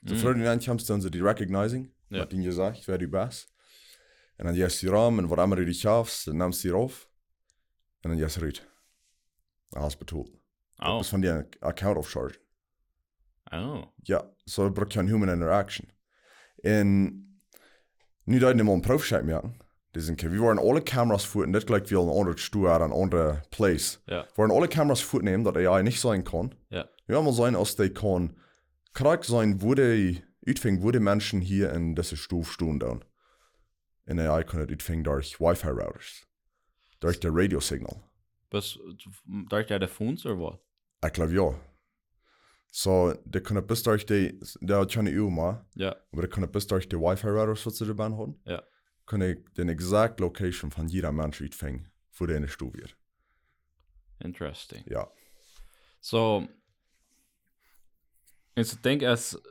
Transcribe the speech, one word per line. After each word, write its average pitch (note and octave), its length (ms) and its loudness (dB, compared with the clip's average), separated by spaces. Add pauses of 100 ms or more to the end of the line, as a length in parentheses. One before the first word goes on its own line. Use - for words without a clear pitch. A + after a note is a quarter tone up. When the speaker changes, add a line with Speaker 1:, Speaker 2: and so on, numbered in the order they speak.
Speaker 1:
So, G2 80 -4
Speaker 2:
Mhm. A2 40 -2
Speaker 1:
für B2 160 2
den A#2 120 0
einen A#2 160 2
kommst A#2 260 -4
du A2+ 40 0
dann G#2 80 0
so F#2 80 -4
die F2 120 -4
Recognizing. G#2+ 720 0 (200)
Speaker 2:
Ja. F#2+ 100 -4
Speaker 1:
Mit F#2 120 -8
denen F#2 120 -2
gesagt, F#2 420 -2
wer F#2 120 -2
du F2 100 -4
bist. F#2+ 420 -6 (840)
Und - 100 -8
dann F2 80 0
gehst F2 280 0
du F#2 80 0
ran, A2+ 280 4
und F2 120 0
was E2+ 120 2
immer F#2+ 140 4
du F2+ 80 0
dich F2 160 -2
schaffst, A2+ 460 0
dann D#2 120 -4
nimmst F2+ 200 0
du F#2+ 100 -4
sie - 60 0
rauf. B2+ 340 -2 (920)
Und E2 80 -4
dann E2 80 0
gehst D#2 180 -2
du E2+ 80 -4
raus. C#2+ 160 -6 (1080)
Dann - 120 -8
hast C#2+ 120 -4
du - 60 -16
betont. - 300 -10 (500)
Speaker 2:
Oh. G2+ 180 -2
Speaker 1:
Das - 100 -4
von G2 140 0
dir E2 260 0 (120)
Account F#2 380 -2
aufschalten. C2+ 420 -8 (1120)
Speaker 2:
Oh. A2 320 -8 (180)
Speaker 1:
Ja, - 260 -2 (160)
so G2+ 260 0
braucht G2+ 220 -2
kein G2 180 2
Human G#2+ 180 4
Interaction. F2 580 0 (760)
Und G2+ 800 2 (840)
nicht B2 160 4
Leute, B2+ 160 8
die A2 60 6
mal G#2 80 6
einen F2 100 4
Profischein B2 440 2
merken. D#2+ 320 -4 (360)
Die E2 60 -8
sind, D#2+ 200 -4
okay, E2 120 -2
wir G2+ 80 -2
wollen A2+ 180 4
alle B2 240 4
Kameras A#2 420 2
fuhren, F2+ 280 0
nicht A2 160 0
gleich G#2 220 2
wie G2 60 2
ein F2 120 4
anderes F2 320 0
Stuhl G2+ 260 -2
oder E2 180 6
ein D2 80 0
anderer D#2 500 2 (100)
Place. F2+ 540 0
Speaker 2:
Ja. F2+ 180 -6
Speaker 1:
Wir - 140 -20
wollen A2 120 4
alle D#3+ 180 4
Kameras D3 320 2
fuhren - 240 -2
nehmen, G2 200 2
dass G2 120 2
A F2+ 220 4
I F#2+ 60 4
nicht A#2 160 0
sein G#2 240 2
kann. F2 300 -4 (160)
Speaker 2:
Ja. F2 180 -8 (180)
Speaker 1:
Wir A#2+ 100 2
wollen D#3 100 4
mal C#3 60 4
sein, A#2+ 220 4
als F#2+ 220 0
die F#2+ 140 2
kann, F2+ 460 -2 (560)
krank D3 320 2
sein, A2 380 2
wo A#2 120 4
die, A2 480 4 (180)
ich - 200 -2
finde, F#2+ 220 2
wo G#2+ 80 2
die B2 80 4
Menschen G#2 420 2
hier F#2+ 320 0
in E2 220 -2
dieser D#2+ 220 -4
Stufe E2 360 -6
stehen D#2 280 -2
dann. A#1+ 240 -6 (1000)
In E2+ 120 -2
A D#2+ 220 2
I D#2+ 40 -2
kann E2 220 -4
das, A#1 40 -10
ich D2 120 -8
finde, D#2+ 280 -2
durch C#2 280 -4
Wi-Fi-Routers. B1+ 880 -2 (720)
Durch E2+ 200 0
das F2 120 0
Radiosignal. D#2+ 720 0 (480)
Speaker 2:
Bis, - 280 -6 (720)
durch G#2+ 180 -2
die F#2+ 200 -2
Phones A#2+ 400 -6
oder G#2 140 -4
was? E2 180 -8 (480)
Speaker 1:
Ich E2 60 -4
glaub, E2 180 0
ja. F2 240 2 (1160)
So, F2+ 440 2 (100)
der F#2+ 180 -4
kann G2 240 -2
bis A2+ 180 -2
durch G#2 220 2
die, G2+ 340 0 (200)
der G2+ 200 2
hat F#2+ 120 0
keine G#2+ 200 0
E E2 80 0
U G#2 100 0
mehr. F2 340 -2 (120)
Speaker 2:
Ja. F#2+ 180 -4 (160)
Speaker 1:
Aber D#2+ 120 -4
der - 80 -4
kann F#2 200 -4
bis G2 160 -2
durch F#2 220 -2
die F2+ 80 -4
Wi-Fi-Routers, G#2 720 0
was A2 120 -6
sie A2+ 160 -4
da G#2+ 100 -4
haben, A2 400 -8
Speaker 2:
Ja. - 180 -8 (440)
Speaker 1:
kann G2+ 160 0
ich F#2 160 0 (180)
den F2 120 0
exakt F#2 520 0
Location F2 500 -4
von D#2 180 -6
jeder E2 240 -4
Mensch D2+ 240 -4 (160)
finden, D2 380 -10 (220)
wo F2+ 140 -4
der D#2+ 100 0
in D2+ 60 -2
der C#2+ 60 -4
Stufe C2+ 300 -12
wird. - 180 -20 (1200)
Speaker 2:
Interesting. - 680 -12
Speaker 1:
Ja. - 200 -8 (920)
Speaker 2:
So, A2 480 0 (2000)
jetzt - 280 -2
denk C#3+ 180 0
es, A#2 380 0 (100)